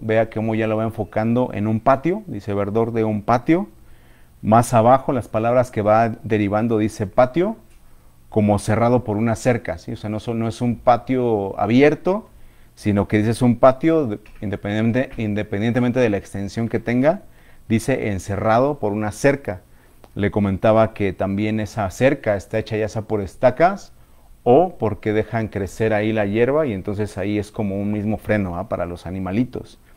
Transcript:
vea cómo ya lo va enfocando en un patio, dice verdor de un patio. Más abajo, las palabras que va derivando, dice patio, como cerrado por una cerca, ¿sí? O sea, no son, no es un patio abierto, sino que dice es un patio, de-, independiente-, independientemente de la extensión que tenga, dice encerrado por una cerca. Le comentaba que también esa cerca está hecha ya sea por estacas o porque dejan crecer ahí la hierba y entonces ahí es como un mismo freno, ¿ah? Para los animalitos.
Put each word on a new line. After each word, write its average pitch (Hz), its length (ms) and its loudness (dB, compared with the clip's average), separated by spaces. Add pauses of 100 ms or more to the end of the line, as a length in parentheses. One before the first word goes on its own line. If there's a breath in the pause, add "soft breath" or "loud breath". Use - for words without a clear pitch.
vea 110 280 0
cómo 110 260 -2
ya 110 120 0
lo 110 100 0
va 110 60 -2
enfocando 113 680 -2
en 104 140 -2
un 113 120 0
patio, 165 480 0
dice 101 260 -6
verdor 101 380 0
de 113 140 0
un 107 160 -2
patio. 156 480 0 (720 soft breath)
Más 117 320 4
abajo, 123 400 4
las 117 160 -4
palabras 120 420 0
que 110 100 -4
va 110 280 4 (140)
derivando, 107 540 0
dice 107 300 -2
patio, 165 480 2 (760 soft breath)
como 104 300 2
cerrado 117 440 2
por 104 140 -4
una 113 180 0
cerca, 117 420 -2
¿sí? 120 160 -12
O - 20 -12
sea, 107 140 -10
no 107 100 -6
son, 113 200 -6
no 113 80 -2
es 110 140 -6
un 120 140 0
patio 117 840 0
abierto, 151 680 2 (460 soft breath)
sino 101 320 0
que 107 120 2
dice 107 120 2
es 110 100 -4
un 120 160 4
patio, 151 500 4
de-, 104 120 -6 (220)
independiente-, 107 760 -2
independientemente 110 840 -2
de 120 100 2
la 98 80 0
extensión 98 520 -6
que 113 100 -4
tenga, 127 440 0 (460 soft breath)
dice 113 400 0
encerrado 107 680 0
por 107 120 -2
una 107 200 -4
cerca. 139 500 -2 (520 soft breath)
Le 101 180 0
comentaba 110 600 2
que 98 200 -2
también 104 460 -2
esa 104 300 -4
cerca 127 460 0
está 110 240 -4
hecha 113 180 -4
ya 107 120 -2
sea 107 140 -6
por 104 180 -2
estacas 156 720 0 (500 soft breath)
o 170 340 4
porque 107 360 -2
dejan 107 340 -2
crecer 104 460 -2
ahí 107 200 0
la 107 120 0
hierba 120 420 0
y 110 60 -2
entonces 98 440 -6
ahí 104 220 -2
es 101 120 -6
como 101 300 -4
un 101 100 -2
mismo 104 260 -2
freno, 98 400 -2
¿ah? 95 120 -6
Para 90 160 -4
los 87 220 -10
animalitos. 95 720 -6 (180 soft breath)